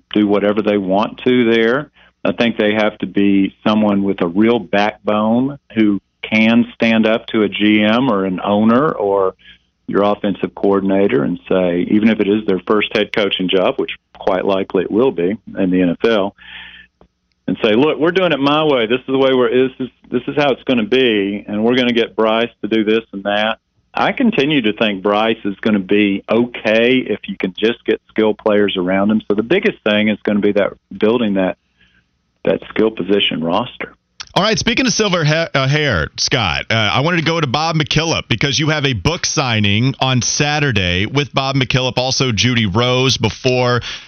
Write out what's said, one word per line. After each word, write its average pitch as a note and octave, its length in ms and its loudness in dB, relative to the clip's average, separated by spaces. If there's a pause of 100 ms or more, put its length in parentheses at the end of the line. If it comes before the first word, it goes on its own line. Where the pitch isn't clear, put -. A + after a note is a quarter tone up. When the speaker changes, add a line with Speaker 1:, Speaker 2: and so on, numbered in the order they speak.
(140)
Speaker 1:
do G#2+ 140 2
whatever G2+ 340 2
they G#2 160 0
want G2 460 -2
to B2 280 2
there. A#2 380 0 (340)
I G2 100 0
think A#2 240 -2
they G#2+ 180 2
have G#2+ 240 0
to G2 80 -6
be G2 480 0 (100)
someone G#2+ 380 2
with F#2+ 180 -2
a F2+ 60 0
real A2 320 2
backbone G#2+ 1000 -2 (160)
who G#2 260 2 (220)
can A2+ 540 2
stand A2+ 320 2
up A2+ 220 0
to A2 120 0
a G2+ 80 2
G G#2+ 320 2
M A2+ 300 2
or G2 140 0
an F#2 180 -4
owner A2+ 480 2
or G2 420 0 (540)
your F#2+ 160 0
offensive G#2 500 -2
coordinator G2 720 0
and F2 160 -4 (100)
say, F2+ 400 0
even G#2+ 200 4
if A2 100 0
it G2 80 0
is G#2+ 180 0
their F#2+ 220 0
first G#2+ 280 0
head G#2 200 -2
coaching F#2 340 -2
job, F#2+ 300 0
which - 160 -4 (240)
quite F#2+ 260 -2
likely G2 380 -2
it - 80 -6
will B2 200 2
be F2+ 260 -2 (200)
in F#2 140 0
the F2+ 100 2
N F2 100 2
F - 120 -8
L, G#2 320 0 (1120)
and - 160 -2
say, G#2+ 120 2
"Look, C#3 220 2
we're D#3+ 140 0
doing F3 220 0
it C#3 80 -2
my D3 240 2
way. C3 220 2
This A#2 120 0
is - 80 -20
the C3+ 100 -2
way C3+ 160 2
we're, B2+ 360 2
this C3 100 -14
is, B2 100 -6 (220)
this B2 160 -2
is C#3 80 -6
how C#3+ 160 2
it's - 120 -6
gonna B2 200 0
be, G#2 640 0
and G#2+ 160 -4
we're B2 140 2
gonna B2 160 0
get A2+ 240 -2
Bryce A2+ 320 0 (120)
to G#2 60 -8
do A2 160 2
this G#2+ 300 0
and G2 100 -10
that." G#2 360 -2 (340)
I C#3 180 -2
continue D3+ 520 0
to G#2+ 100 0
think G#2 280 -2
Bryce G#2+ 440 0
is G2+ 160 -6
gonna G#2+ 180 0
be G2 500 0
okay A#2+ 680 0
if G#2+ 320 -4
you G2 80 -10
can F#2 200 -6
just - 280 -2
get - 240 0
skill A2 240 0
players G#2 420 0
around F#2+ 340 0
him. A2 200 2
So G2+ 60 2
the G#2+ 80 0
biggest F3+ 420 -2
thing G#2 240 2
is G#2 140 -2
gonna G#2 180 0
be G#2 100 2
that G2+ 220 0 (240)
building A2 380 0
that, F#2 220 -2 (840)
that - 240 0
skill A2 240 0
position G2 500 -2
roster. F#2 520 -4 (420)
Speaker 2:
All E3 80 2
right, G#3+ 160 0
speaking A#3+ 260 0
of G#3+ 80 0
silver F3+ 320 0
ha-, D#3+ 300 0
uh, C3+ 120 0
hair, C#3 500 0
Scott, F2 520 -2
uh, A2 60 0
I G#2+ 240 0
wanted E3+ 180 0
to E3 60 -2
go E3 180 0
to D3 60 -2
Bob D#3 280 -2
McKillop D3+ 520 -2
because C3+ 320 -2
you D3+ 100 -2
have D3+ 160 -2
a C3+ 80 0
book C#3 320 -4
signing A#2 760 0
on C3 220 0
Saturday A2 840 -2
with C#3 260 -4
Bob C3+ 220 -2
McKillop, B2+ 420 0
also B2+ 340 0
Judy A2+ 360 0
Rose, B2+ 500 0
before B2 640 0 (260)